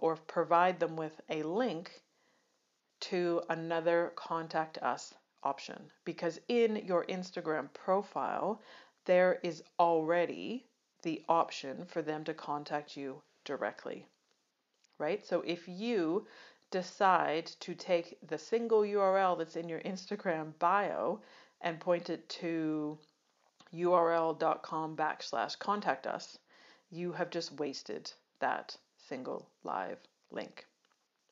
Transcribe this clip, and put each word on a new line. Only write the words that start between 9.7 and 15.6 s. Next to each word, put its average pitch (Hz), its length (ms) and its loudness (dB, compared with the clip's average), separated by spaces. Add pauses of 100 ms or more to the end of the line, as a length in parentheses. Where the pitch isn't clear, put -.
already 170 880 2 (360)
the 160 280 -4
option 165 560 0
for 170 160 -6
them 151 220 -4
to 156 100 -6
contact 147 600 -6
you 139 280 -10 (240)
directly, - 600 -6 (920)
right? 180 260 -2
So 175 220 0
if 175 200 -4